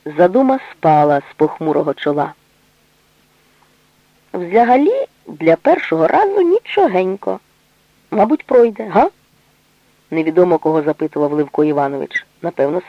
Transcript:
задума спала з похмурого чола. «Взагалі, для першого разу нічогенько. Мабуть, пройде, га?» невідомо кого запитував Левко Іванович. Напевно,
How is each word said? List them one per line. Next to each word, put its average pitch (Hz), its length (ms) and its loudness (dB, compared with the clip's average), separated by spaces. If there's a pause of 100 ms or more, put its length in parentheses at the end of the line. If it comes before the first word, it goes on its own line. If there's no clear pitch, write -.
задума 190 540 2 (120)
спала 147 480 2
з - 160 -14
похмурого 151 580 -2
чола. 147 400 -4 (2000)
«Взагалі, 240 720 0 (220)
для 160 280 0
першого 160 520 0
разу 403 340 0
нічогенько. 196 1000 -2 (720)
Мабуть, 226 340 0
пройде, 233 420 2
га?» 208 220 2 (1000)
невідомо 165 460 2
кого 160 240 0
запитував 147 520 -4
Левко 151 300 -2
Іванович. 143 600 -4 (160)
Напевно, 165 480 -4